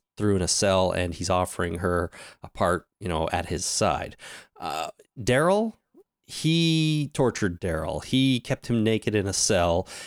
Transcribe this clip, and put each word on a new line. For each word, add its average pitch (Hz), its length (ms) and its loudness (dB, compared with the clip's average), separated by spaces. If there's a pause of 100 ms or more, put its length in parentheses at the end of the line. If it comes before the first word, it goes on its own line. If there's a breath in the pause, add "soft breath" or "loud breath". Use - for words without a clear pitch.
(160)
threw 104 200 2
in 90 60 0
a 87 60 0
cell, 92 440 2
and 87 220 -2
he's 90 160 -6
offering 90 480 0
her 87 340 0 (320 loud breath)
a - 60 -16
part, 90 360 0 (140)
you - 80 -8
know, 82 240 0
at 90 140 -2
his 90 180 -4
side. - 520 -2 (440 loud breath)
Uh, 78 300 -6 (280)
Daryl, 165 540 2 (560)
he 160 840 2
tortured 107 480 0
Daryl. 80 440 -4
He 131 340 2
kept - 300 -6
him 117 160 0
naked 110 320 0
in 98 100 2
a 98 60 -2
cell. 87 560 2 (180 loud breath)